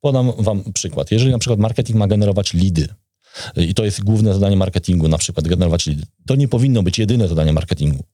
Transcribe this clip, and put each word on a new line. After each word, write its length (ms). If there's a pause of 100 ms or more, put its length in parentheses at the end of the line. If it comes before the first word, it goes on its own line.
Podam 380
wam 240 (120)
przykład. 360
Jeżeli 220
na 60
przykład 220
marketing 380
ma 80
generować 480
lidy, 340 (680)
i 180
to 100
jest 200
główne 300
zadanie 220
marketingu, 520
na 100
przykład 300
generować 380
lidy, 160 (240)
to 100
nie 120
powinno 340
być 160
jedyne 300
zadanie 240
marketingu. 600